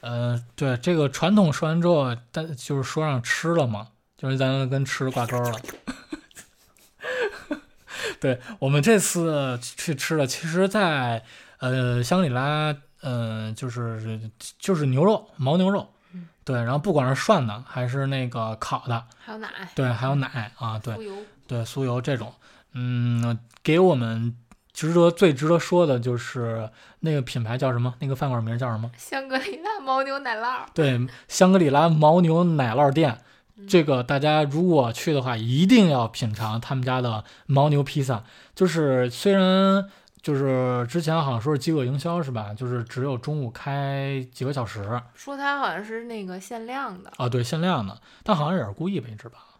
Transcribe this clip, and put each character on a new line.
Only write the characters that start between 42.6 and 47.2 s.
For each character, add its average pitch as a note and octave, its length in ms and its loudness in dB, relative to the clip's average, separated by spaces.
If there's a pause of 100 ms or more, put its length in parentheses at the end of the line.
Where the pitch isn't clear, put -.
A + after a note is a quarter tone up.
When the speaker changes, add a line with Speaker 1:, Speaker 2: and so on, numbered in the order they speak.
Speaker 1:
是 B2 200 -4
只 B2 180 -6
有 C3+ 140 -2
中 D3 240 -4
午 A#2 100 -6
开 C#3 800 -4
几 - 140 -8
个 C#3+ 80 -4
小 C3 120 -4
时。 G#2 360 -6 (120)
Speaker 2:
说 - 220 -12
它 C#4 240 -4
好 C4 80 -2
像 F3+ 160 -4
是 A3+ 220 -10
那 A3 200 -10
个 F3+ 140 -10
限 A3+ 260 -12
量 A#3+ 380 -10
的。 - 140 -20
Speaker 1:
啊， B2 100 -2